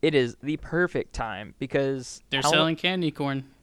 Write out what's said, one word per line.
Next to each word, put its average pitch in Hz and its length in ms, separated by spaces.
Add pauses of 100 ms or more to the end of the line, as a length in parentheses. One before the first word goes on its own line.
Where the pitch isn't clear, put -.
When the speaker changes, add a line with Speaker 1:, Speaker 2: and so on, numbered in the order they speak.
Speaker 1:
it 156 120
is 123 300
the 151 140
perfect - 560
time 107 460
because 135 720
Speaker 2:
They're 139 120
Speaker 1:
Hall- 147 100
Speaker 2:
selling 160 240
candy 180 340
corn. 139 360 (180)